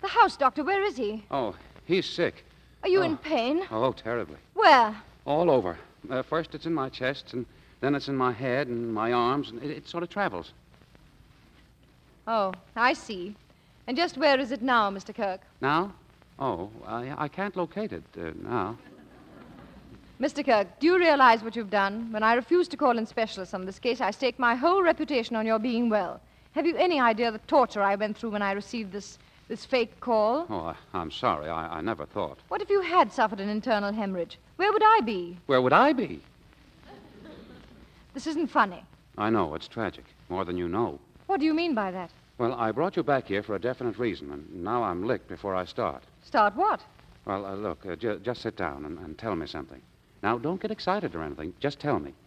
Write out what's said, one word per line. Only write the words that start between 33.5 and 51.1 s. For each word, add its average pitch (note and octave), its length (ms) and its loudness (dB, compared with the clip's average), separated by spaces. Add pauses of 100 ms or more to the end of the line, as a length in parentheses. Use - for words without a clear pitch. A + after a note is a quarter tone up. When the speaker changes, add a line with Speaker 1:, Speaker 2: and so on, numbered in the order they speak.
Speaker 1:
hemorrhage? F#3+ 460 -4 (180)
Where G4 160 2
would G#4+ 120 4
I A4 160 8
be? F#3 360 -4 (100)
Speaker 2:
Where C3 140 6
would B2+ 120 4
I B3+ 200 8
be? D3+ 280 -4 (1900)
Speaker 1:
This - 140 -8
isn't D#4 180 0
funny. G3 380 0 (340)
Speaker 2:
I G#2 120 2
know. F2+ 260 2
It's - 120 -8
tragic. G#2+ 360 -6 (240)
More F#2 160 -2
than F2+ 120 -4
you F2 120 -2
know. F2+ 320 -2 (260)
Speaker 1:
What F#4+ 140 0
do D4+ 60 2
you D#4 80 2
mean E4 200 0
by G3+ 160 -2
that? F3+ 200 -10 (280)
Speaker 2:
Well, A#2+ 160 0
I A#2 160 0
brought D3+ 260 -2
you E3+ 60 0
back C3 240 0
here G2+ 160 -2
for G2+ 140 -4
a F2+ 40 -4
definite A#2+ 380 -4
reason, F2+ 320 -4
and D#2+ 320 -12
now A#2 220 -2
I'm F2+ 200 -2
licked A#2 240 -4
before F#2 280 -6
I F#2 80 -2
start. E2 380 -6 (200)
Speaker 1:
Start - 320 2
what? F4+ 260 0 (440)
Speaker 2:
Well, G2+ 220 -4
uh, G2 80 -8
look, G2 300 -6
uh, F2+ 120 -6
ju-, G#2 260 -4
just A#2 200 -6
sit A2+ 140 -6
down D2 280 -6
and, D#2 160 -10
and D#2+ 180 -12
tell A2 160 -4
me D#2+ 120 -4
something. C#2 340 -12 (420)
Now, A2+ 160 0
don't D#3+ 220 -4
get G#3 100 -6
excited F#3+ 440 -4